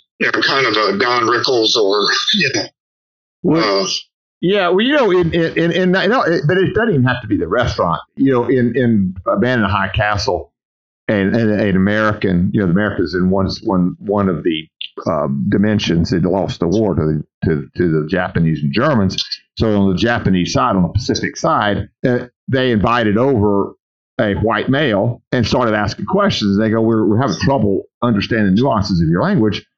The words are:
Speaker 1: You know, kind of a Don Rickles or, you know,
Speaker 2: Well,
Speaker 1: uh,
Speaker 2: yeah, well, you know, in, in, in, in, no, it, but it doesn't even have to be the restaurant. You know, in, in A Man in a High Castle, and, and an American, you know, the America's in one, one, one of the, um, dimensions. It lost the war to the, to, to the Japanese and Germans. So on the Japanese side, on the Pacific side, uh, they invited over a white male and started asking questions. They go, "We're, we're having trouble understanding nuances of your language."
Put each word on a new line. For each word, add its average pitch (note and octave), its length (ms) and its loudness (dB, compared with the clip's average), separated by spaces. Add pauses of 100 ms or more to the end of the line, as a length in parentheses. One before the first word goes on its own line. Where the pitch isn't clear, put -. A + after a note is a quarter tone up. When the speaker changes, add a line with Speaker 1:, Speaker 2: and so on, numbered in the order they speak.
(200)
Speaker 1:
You A2 120 -2
know, G#2 100 0
kind C3+ 240 0
of A2 100 0
a G2 220 0
Don A#2+ 260 0
Rickles A#2 520 0
or, G2+ 300 2 (280)
you F3 200 0
know, A2 100 -2 (800)
Speaker 2:
Well, G2+ 420 0
Speaker 1:
uh, F#2 40 -6 (520)
Speaker 2:
yeah, F#3 280 0
well, F#3 160 2
you C4+ 100 0
know, B3 160 2
in, F3 220 2
in, E3 260 0
in, E3 140 2
in, F3+ 200 2
no, F#3+ 300 0
it, E3 240 0
but F#3 120 2
it F#3 160 0
doesn't A3 160 0
even C3+ 140 2
have B2 180 0
to G#2+ 60 -14
be G#2 80 0
the F2 120 -2
restaurant. G2+ 520 -2 (160)
You C3+ 160 2
know, A#2+ 160 2
in, B2 280 2
in G#2+ 380 2 (120)
A G2+ 120 0
Man A#2+ 220 0
in G#2 40 0
a G2 40 0
High G2 200 0
Castle, G2+ 640 -2 (540)
and, G2+ 300 0
and A2+ 140 2 (100)
an G2+ 160 0
American, G#2 800 0
you A2+ 60 2
know, G2 60 0
the E2+ 60 0
America's F#2+ 420 -2
in F#2 160 0
one, F#2 180 0 (160)
one, F2+ 340 0
one G2+ 320 -2
of D#2 120 -4
the, D#2+ 240 -4 (400)
um, C#2+ 420 -2
dimensions. G2+ 640 0
It F2 100 0
lost F2+ 380 -2
the E2+ 80 0
war G2 260 0
to D#2+ 80 0
the, D#2 460 -2
to, D2 280 -2
to D#2+ 260 2
the D2+ 60 -6
Japanese F2 540 0
and C#2+ 100 -2
Germans. G#2+ 440 0 (420)
So G#2+ 220 2
on G2 100 2
the F2+ 80 0
Japanese F#2+ 540 0
side, B2+ 240 2
on F#2 60 2
the E2+ 60 0
Pacific - 480 -4
side, G#2+ 520 -2 (180)
uh, B2 200 0 (220)
they C3 220 0
invited A2+ 480 2
over G#2 540 2 (480)
a G#2 140 0
white G#2+ 360 0
male A#2 500 0 (120)
and B2+ 140 0
started B2 280 0
asking G#2 320 -4
questions. A2+ 520 0
They A2 120 0
go, A2+ 100 0
"We're, A2 260 2
we're G#2+ 140 2
having C#3 200 -2
trouble G#2 420 0 (200)
understanding G#2 520 0
nuances G#2 480 0
of D#2 60 0
your F2 140 2
language." C#3 440 0 (120)